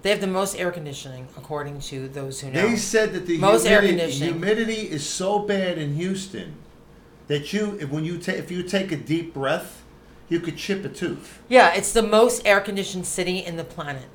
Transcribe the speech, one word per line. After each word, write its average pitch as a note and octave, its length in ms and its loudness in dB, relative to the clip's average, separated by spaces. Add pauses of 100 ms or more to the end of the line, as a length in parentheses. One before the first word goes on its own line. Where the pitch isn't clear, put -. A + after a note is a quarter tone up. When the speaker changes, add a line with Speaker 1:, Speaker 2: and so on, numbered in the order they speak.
Speaker 1:
They G3 80 0
have G#3 100 2
the G3 80 -2
most F#3+ 280 -2
air F3+ 140 -2
conditioning, C#3 560 -12 (100)
according C#3+ 440 -8
to C3+ 280 -8
those C3+ 320 -8
who C3+ 100 -10
know. F3+ 180 2
Speaker 2:
They A#3 80 2
said G#3+ 380 2
that F3+ 120 -4
the E3+ 120 0
Speaker 1:
Most G3+ 280 6
air G#3 140 8
Speaker 2:
humidity, F3 200 4
Speaker 1:
conditioning. D#3 340 0
Speaker 2:
humidity G#3+ 480 0
is D#3 260 -6
so G3 320 0
bad F#3+ 380 0
in C#3+ 160 -2
Houston D#3 600 -6 (720)
that D3 260 -2
you, G#3 280 0
if, C#3+ 100 -6
when D#3 140 -2
you E3+ 140 -4
ta-, F#3 140 -4
if - 180 -6
you F3+ 120 -4
take F#3+ 300 -2
a D3+ 40 -2
deep D#3+ 380 -2
breath, C#3 480 -4 (460)
you E3 100 0
could D#3+ 180 -6
chip G3 280 -4
a C3+ 40 -6
tooth. - 600 -8
Speaker 1:
Yeah, A3 260 10
it's G3 180 -2
the A3+ 100 4
most A3 420 4
air-conditioned G3 640 0
city F3+ 320 -2
in E3+ 180 -8
the D#3+ 80 -6
planet. D3 500 -10